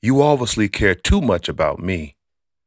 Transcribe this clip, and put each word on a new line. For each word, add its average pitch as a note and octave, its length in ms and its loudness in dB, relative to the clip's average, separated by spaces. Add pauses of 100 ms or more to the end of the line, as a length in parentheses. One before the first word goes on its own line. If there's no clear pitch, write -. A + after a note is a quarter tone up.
You C3+ 200 2
obviously B2 440 0
care G2 280 0
too G3 260 0
much G#2 260 -2
about D2+ 320 -4
me. E2+ 360 -6 (520)